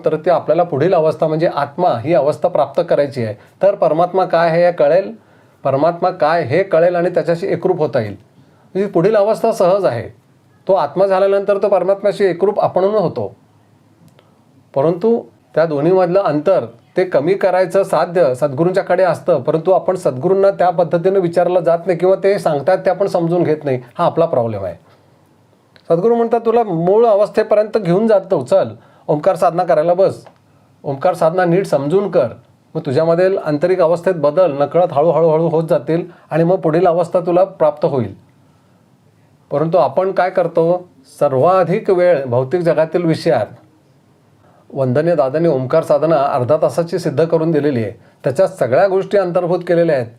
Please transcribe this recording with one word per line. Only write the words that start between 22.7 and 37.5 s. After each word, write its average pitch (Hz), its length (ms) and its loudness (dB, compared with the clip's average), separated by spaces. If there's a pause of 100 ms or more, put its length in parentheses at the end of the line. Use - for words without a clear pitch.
ते - 120 -2
आपण 190 180 0
समजून 175 360 -2
घेत 151 200 0
नाही, 131 180 -4 (160)
हा 175 80 0
आपला 160 200 0
प्रॉब्लेम 117 400 -4
आहे. 85 100 -10 (1120)
सद्गुरू 190 260 2
म्हणतात, 233 300 0
"तुला 233 180 2
मूळ 190 420 2
अवस्थेपर्यंत 208 720 0
घेऊन 196 300 0
जातो, 190 360 0
चल 147 260 0 (380)
ओंकार 156 280 0
साधना 170 280 0
करायला 165 300 2
बस, 185 320 0 (580)
ओंकार 143 300 -2
साधना 170 320 0
नीट 175 200 0
समजून 170 460 -2
कर, 165 160 2 (480)
मग 160 100 -8
तुझ्यामधील 170 520 0
आंतरिक 170 440 -2
अवस्थेत 170 340 0
बदल 151 360 0 (100)
नकळत 165 320 0
हळूहळू 156 360 2
हळू 160 180 0
होत 160 220 -2
जातील 165 360 0 (260)
आणि 156 120 0
मग 175 120 2
पुढील 170 320 0
अवस्था 170 320 0
तुला 175 240 2
प्राप्त 165 420 0